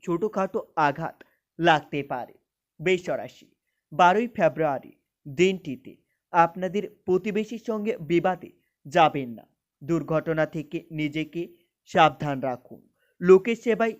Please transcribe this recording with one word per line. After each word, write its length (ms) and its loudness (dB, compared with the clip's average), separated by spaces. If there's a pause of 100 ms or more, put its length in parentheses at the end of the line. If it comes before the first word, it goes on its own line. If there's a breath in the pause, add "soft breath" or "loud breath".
ছোটোখাটো 600 -4 (180)
আঘাত 380 -2 (420)
লাগতে 440 0
পারে। 320 -10 (460)
বৃষ 300 -2
রাশি 380 -10 (440)
বারোই 360 4
ফেব্রুয়ারি 640 -2 (340)
দিনটিতে 640 -2 (400)
আপনাদের 520 0 (200)
প্রতিবেশীর 600 -2
সঙ্গে 260 -4 (160)
বিবাদে 420 0 (360)
যাবেন 480 2
না। 100 -18 (380)
দুর্ঘটনা 640 -2
থেকে 320 -10 (120)
নিজেকে 520 -6 (480 soft breath)
সাবধান 500 2
রাখুন। 400 -8 (400)
লোকের 420 6
সেবায় 380 -2